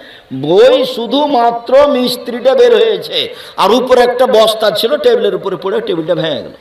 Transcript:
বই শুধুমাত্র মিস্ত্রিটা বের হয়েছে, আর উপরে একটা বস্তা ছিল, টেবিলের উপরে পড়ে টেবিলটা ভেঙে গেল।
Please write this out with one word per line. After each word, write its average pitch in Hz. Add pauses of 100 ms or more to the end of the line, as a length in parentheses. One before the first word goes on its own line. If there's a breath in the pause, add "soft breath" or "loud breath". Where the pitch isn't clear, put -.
(340 loud breath)
বই 208
শুধুমাত্র 254
মিস্ত্রিটা 247
বের 233
হয়েছে, 190 (220 loud breath)
আর 185
উপরে 247
একটা 247
বস্তা 214
ছিল, 233
টেবিলের 208
উপরে 185
পড়ে 202
টেবিলটা 170
ভেঙে 160
গেল। 101